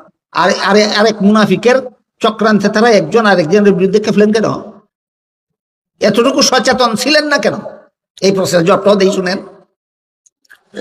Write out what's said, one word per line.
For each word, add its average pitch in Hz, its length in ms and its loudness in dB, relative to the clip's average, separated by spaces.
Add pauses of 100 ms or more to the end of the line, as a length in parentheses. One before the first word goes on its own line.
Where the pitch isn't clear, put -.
(320)
আর, 170 180 0
আর, 208 500 0
আরেক 214 220 0
মুনাফিকের 214 680 2 (300)
চক্রান্তে 214 500 0
তারা 214 200 2
একজন 208 360 0
আরেকজনের 196 480 2
বিরুদ্ধে 185 260 0
খেপলেন 208 320 0
কেন? 196 420 -4 (1300)
এতটুকু 233 420 0
সচেতন 247 540 0
ছিলেন 294 300 0
না 285 120 -2
কেন? 220 160 -2 (680)
এই 196 100 2
প্রশ্নের 175 340 -2
জবাবটাও 196 300 2
দেই, 190 160 2
শুনেন। 185 260 -6 (1400)